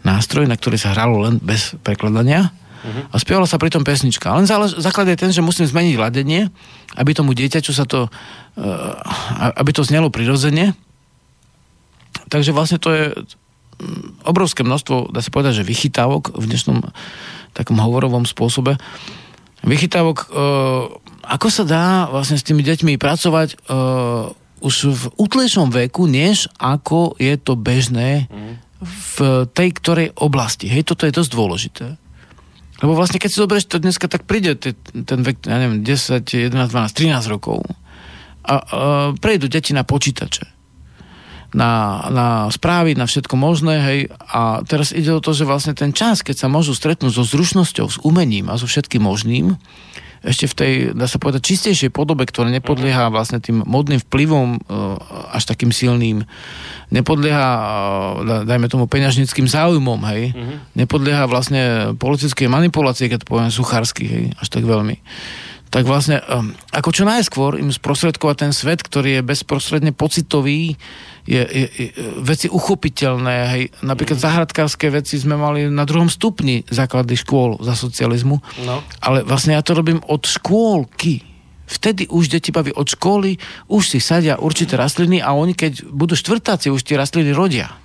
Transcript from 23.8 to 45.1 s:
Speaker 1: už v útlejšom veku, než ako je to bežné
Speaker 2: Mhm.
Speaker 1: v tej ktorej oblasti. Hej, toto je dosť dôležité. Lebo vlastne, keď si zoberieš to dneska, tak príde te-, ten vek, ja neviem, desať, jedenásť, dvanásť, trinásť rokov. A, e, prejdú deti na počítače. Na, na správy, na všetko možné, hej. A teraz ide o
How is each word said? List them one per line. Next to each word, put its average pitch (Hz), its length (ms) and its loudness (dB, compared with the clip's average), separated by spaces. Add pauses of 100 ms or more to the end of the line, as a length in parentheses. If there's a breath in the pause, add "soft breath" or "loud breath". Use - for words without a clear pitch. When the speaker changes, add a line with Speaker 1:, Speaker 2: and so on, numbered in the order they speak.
Speaker 1:
už 135 160 -2 (120)
v 127 160 0 (140)
útlejšom 208 540 2
veku, 123 340 2
než 160 400 2 (100)
ako 156 600 0
je 135 200 0
to 135 180 -2
bežné 123 720 0
Speaker 2:
Mhm. 107 260 -14 (280)
Speaker 1:
v 185 360 -12 (320)
tej 180 240 2
ktorej 165 440 0
oblasti. 139 500 0
Hej, 127 200 0
toto - 180 -2
je 147 80 2
dosť 160 200 0
dôležité. 104 540 -4 (920 soft breath)
Lebo 151 160 2
vlastne, 180 240 2
keď 190 120 -2
si - 80 -2
zoberieš 208 300 2
to 180 120 -4
dneska, 180 260 0
tak 165 180 -4
príde 190 300 0
te-, 123 300 -6
ten 123 360 -4
vek, 120 220 -2
ja 110 160 -2
neviem, 117 240 0
desať, 127 480 -2 (160)
jedenásť, 123 240 0
dvanásť, 110 260 -2
trinásť 131 320 0
rokov. 78 380 -4 (760 loud breath)
A, 135 120 0
e, - 80 -2 (520)
prejdú 196 320 0
deti 147 260 -2
na 135 80 2
počítače. - 640 -2 (1040 loud breath)
Na, 117 220 2 (360)
na 123 200 2 (220)
správy, 165 440 2
na 123 120 0
všetko - 280 -2
možné, 156 480 2
hej. 139 180 2 (220)
A 113 400 -2
teraz 151 300 -2
ide 160 180 0
o 160 80 2